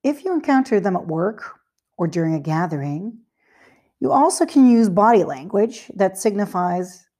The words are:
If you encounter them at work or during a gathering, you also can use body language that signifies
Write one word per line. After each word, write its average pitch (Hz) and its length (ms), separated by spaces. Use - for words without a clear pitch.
If 285 220
you 370 80
encounter 262 480
them 185 160
at - 100
work 170 520
or 175 80
during 165 280
a 156 60
gathering, 156 800
you 262 100
also 302 360
can 269 200
use 233 220
body 202 360
language 165 720
that 190 220
signifies 185 880